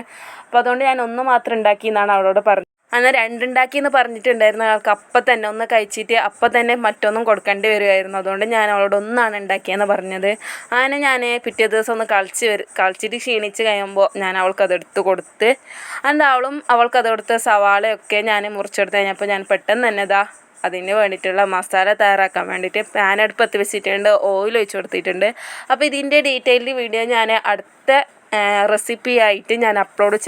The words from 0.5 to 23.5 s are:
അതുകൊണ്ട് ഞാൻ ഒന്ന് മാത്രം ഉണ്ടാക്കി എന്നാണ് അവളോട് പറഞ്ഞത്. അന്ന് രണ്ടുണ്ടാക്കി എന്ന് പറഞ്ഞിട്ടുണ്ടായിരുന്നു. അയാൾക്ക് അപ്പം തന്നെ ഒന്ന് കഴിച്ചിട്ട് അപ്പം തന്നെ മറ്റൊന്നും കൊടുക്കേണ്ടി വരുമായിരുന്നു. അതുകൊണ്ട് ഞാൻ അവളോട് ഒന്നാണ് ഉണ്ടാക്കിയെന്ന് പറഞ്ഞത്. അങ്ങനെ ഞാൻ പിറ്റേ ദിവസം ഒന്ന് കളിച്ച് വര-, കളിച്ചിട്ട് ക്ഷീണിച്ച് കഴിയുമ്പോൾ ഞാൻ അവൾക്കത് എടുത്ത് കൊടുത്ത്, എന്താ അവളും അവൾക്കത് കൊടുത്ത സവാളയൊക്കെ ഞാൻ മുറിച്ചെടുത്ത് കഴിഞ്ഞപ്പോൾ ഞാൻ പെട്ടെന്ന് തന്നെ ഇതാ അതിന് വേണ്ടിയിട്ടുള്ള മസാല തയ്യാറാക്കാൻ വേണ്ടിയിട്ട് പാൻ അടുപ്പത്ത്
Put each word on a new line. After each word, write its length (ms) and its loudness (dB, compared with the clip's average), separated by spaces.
അതുകൊണ്ട് 280 0
ഞാൻ 180 0
ഒന്ന് 240 -4
മാത്രം 280 0
ഉണ്ടാക്കി 320 2
എന്നാണ് 260 2
അവളോട് 320 2
പറഞ്ഞത്. 220 2
അന്ന് 220 4
രണ്ടുണ്ടാക്കി 600 -2
എന്ന് 160 0
പറഞ്ഞിട്ടുണ്ടായിരുന്നു. 720 2
അയാൾക്ക് 260 2
അപ്പം 360 -2
തന്നെ 220 2
ഒന്ന് 200 -6
കഴിച്ചിട്ട് 440 0
അപ്പം 280 0
തന്നെ 180 2
മറ്റൊന്നും 440 -2
കൊടുക്കേണ്ടി 440 0
വരുമായിരുന്നു. 480 0
അതുകൊണ്ട് 320 -4
ഞാൻ 200 2
അവളോട് 260 0
ഒന്നാണ് 420 -2
ഉണ്ടാക്കിയെന്ന് 500 -2
പറഞ്ഞത്. 380 -4
അങ്ങനെ 220 0
ഞാൻ 140 0
പിറ്റേ 280 0
ദിവസം 220 0
ഒന്ന് 180 -4
കളിച്ച് 380 -2
വര-, 160 -4
കളിച്ചിട്ട് 440 -2
ക്ഷീണിച്ച് 440 -4
കഴിയുമ്പോൾ 400 0
ഞാൻ 100 -2
അവൾക്കത് 340 0
എടുത്ത് 320 -6
കൊടുത്ത്, 420 0
എന്താ 240 2
അവളും 200 -4
അവൾക്കത് 380 2
കൊടുത്ത 220 -2
സവാളയൊക്കെ 720 2
ഞാൻ 120 0
മുറിച്ചെടുത്ത് 420 -2
കഴിഞ്ഞപ്പോൾ 360 -2
ഞാൻ 160 -6
പെട്ടെന്ന് 380 0
തന്നെ 200 -2
ഇതാ 140 2
അതിന് 340 -6
വേണ്ടിയിട്ടുള്ള 420 0
മസാല 360 0
തയ്യാറാക്കാൻ 520 2
വേണ്ടിയിട്ട് 300 -4
പാൻ 300 2
അടുപ്പത്ത് 380 0